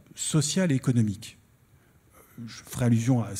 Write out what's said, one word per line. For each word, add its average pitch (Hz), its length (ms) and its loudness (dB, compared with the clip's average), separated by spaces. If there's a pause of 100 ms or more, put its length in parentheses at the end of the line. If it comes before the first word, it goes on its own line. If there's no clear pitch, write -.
(160)
sociales 165 560 0
et 135 40 2
économiques. 120 600 -2 (1120)
Je - 180 -18
ferai - 200 -4
allusion 117 360 4
à, 110 60 -4 (120)